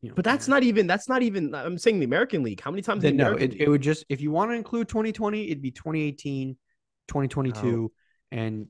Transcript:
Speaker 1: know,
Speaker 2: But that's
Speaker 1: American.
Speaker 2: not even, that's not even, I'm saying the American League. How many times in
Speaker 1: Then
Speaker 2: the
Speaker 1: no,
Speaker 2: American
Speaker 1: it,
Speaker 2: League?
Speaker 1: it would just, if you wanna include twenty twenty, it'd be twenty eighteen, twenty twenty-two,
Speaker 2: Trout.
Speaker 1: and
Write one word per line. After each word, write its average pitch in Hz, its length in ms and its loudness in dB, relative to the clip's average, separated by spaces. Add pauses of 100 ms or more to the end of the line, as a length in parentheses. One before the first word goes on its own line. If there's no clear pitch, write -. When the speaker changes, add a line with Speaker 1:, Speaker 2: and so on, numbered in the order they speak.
Speaker 1:
know, 117 140 -12
Speaker 2:
But 180 100 0
that's 254 220 2
Speaker 1:
American. 269 180 4
Speaker 2:
not - 20 6
even, 208 200 4
that's 190 220 0
not 262 120 2
even, 196 320 0
I'm 151 240 -6
saying 214 220 4
the 143 60 2
American 160 360 2
League. 107 200 -4
How 143 100 -6
many 196 100 -6
times 208 220 0
in 147 60 6
Speaker 1:
Then 139 80 4
Speaker 2:
the 135 60 4
Speaker 1:
no, 123 60 4
Speaker 2:
American 131 200 2
Speaker 1:
it, 117 40 -4
Speaker 2:
League? 98 80 -6
Speaker 1:
it 147 80 4
would 147 120 6
just, 151 280 0
if 135 100 -4
you 151 120 -2
wanna 208 220 0
include 233 340 -4
twenty 220 240 -2
twenty, 214 400 -4
it'd 143 100 -4
be 131 100 -4
twenty 156 300 -4
eighteen, 139 560 -6 (500)
twenty 139 200 0
twenty-two, 123 340 -2
Speaker 2:
Trout. 117 300 0 (400)
Speaker 1:
and 110 380 -6